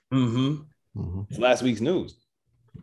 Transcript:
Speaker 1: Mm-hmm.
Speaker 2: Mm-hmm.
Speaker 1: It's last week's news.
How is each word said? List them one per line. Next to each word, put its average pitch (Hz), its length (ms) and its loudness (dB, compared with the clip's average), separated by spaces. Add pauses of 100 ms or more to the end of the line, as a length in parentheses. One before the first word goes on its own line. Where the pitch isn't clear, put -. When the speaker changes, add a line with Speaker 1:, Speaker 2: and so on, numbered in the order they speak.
(140)
Speaker 1:
Mm-hmm. 131 880 -2
Speaker 2:
Mm-hmm. 95 300 -6
Speaker 1:
It's - 100 -10
last 123 220 4
week's 120 200 2
news. 123 360 -2 (640)